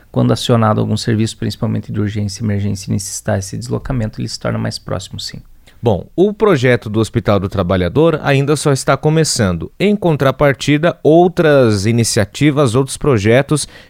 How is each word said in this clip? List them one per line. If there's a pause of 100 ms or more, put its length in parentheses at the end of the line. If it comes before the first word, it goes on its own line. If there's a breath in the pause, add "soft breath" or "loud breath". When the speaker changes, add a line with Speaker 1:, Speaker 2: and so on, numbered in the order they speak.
(120 loud breath)
Speaker 1:
quando
acionado
algum
serviço,
principalmente
de
urgência
e
emergência,
e
necessitar
esse
deslocamento,
ele
se
torna
mais
próximo,
sim. (420 soft breath)
Speaker 2:
Bom,
o
projeto
do
Hospital
do
Trabalhador
ainda
só
está
começando.
Em
contrapartida,
outras
iniciativas,
outros
projetos (220 loud breath)